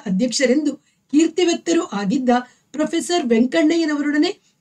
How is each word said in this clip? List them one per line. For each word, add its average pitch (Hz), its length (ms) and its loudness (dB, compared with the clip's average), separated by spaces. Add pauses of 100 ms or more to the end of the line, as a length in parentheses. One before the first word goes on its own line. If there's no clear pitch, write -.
ಅಧ್ಯಕ್ಷರೆಂದು 254 720 0 (340)
ಕೀರ್ತಿವೆತ್ತರೂ 330 680 0 (120)
ಆಗಿದ್ದ 226 360 -2 (440)
ಪ್ರೊಫೆಸರ್ 330 540 -2
ವೆಂಕಣ್ಣಯ್ಯನವರೊಡನೆ 302 1120 0 (200)